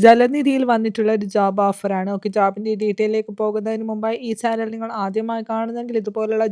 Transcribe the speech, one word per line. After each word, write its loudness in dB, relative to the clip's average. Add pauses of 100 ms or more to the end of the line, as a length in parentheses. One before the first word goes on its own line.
ജലനിധിയിൽ 6
വന്നിട്ടുള്ള 0
ഒരു -4
ജോബ് 2
ഓഫറാണ്. -2
ഓക്കെ, -6
ജോബിൻ്റെ 0
ഡീറ്റെയിലേക്ക് -2
പോകുന്നതിന് -2
മുമ്പായി -4 (120)
ഈ -4 (120)
ചാനൽ -2
നിങ്ങൾ -8 (120)
ആദ്യമായി -4
കാണുന്നെങ്കിൽ -4
ഇതുപോലുള്ള -2